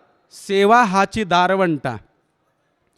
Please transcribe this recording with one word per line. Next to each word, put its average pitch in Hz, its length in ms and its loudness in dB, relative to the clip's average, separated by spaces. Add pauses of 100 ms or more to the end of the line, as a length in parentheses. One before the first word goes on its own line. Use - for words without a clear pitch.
(340)
"सेवा 202 500 2
हाची 196 400 -2
दारवंटा." 175 720 -2 (1040)